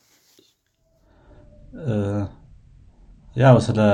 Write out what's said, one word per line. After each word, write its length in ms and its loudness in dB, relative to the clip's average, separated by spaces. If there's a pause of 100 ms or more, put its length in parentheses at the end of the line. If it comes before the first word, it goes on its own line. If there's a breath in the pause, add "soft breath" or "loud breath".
(1800 soft breath)
እ፣ 140 -8 (1400)
ያው 240 6
ስለ 180 -4 (160)